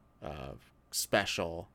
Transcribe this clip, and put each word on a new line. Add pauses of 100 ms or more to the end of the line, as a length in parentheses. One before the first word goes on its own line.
(220)
uh, (400)
special